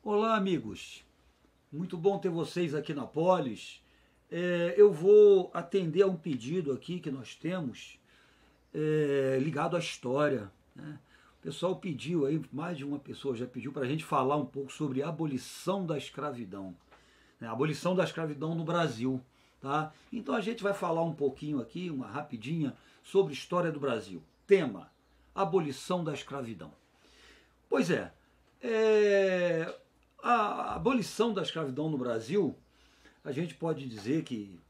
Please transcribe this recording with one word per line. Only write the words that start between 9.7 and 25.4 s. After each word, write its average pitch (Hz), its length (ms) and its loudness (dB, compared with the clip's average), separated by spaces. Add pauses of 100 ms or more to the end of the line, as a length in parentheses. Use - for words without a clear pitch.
à 165 40 2
história, 131 720 0 (240)
né? 151 240 -12 (420)
O - 20 -20
pessoal 170 340 -4
pediu 147 500 -2
aí, 151 160 0 (120)
mais 160 240 -6
de 135 80 -10
uma 143 120 -4
pessoa 127 380 -6
já 120 100 -6
pediu 123 280 -8
pra 139 120 -4
gente 151 200 -2
falar 139 320 2
um 139 80 0
pouco 135 260 -10
sobre 135 320 -4
a 160 60 -4
abolição 160 760 -4
da 160 120 -2
escravidão, 110 760 -8 (640)
né? 117 120 -10
A - 20 -6
abolição 156 420 0
da 180 120 2
escravidão 156 500 -4
no 165 80 -4
Brasil, 131 580 -2 (380)
tá? 151 320 -4 (180)
Então 240 240 -6
a 240 60 0
gente 196 240 -4
vai 196 100 2
falar 165 300 0
um 165 100 0
pouquinho 143 460 -2
aqui, 170 300 -8
uma 127 180 -6
rapidinha, 131 680 -4 (260)
sobre 185 300 4
história 170 400 -2
do 143 80 -8
Brasil. 107 420 -4 (240)
Tema: 131 420 4 (460)
Abolição 175 680 0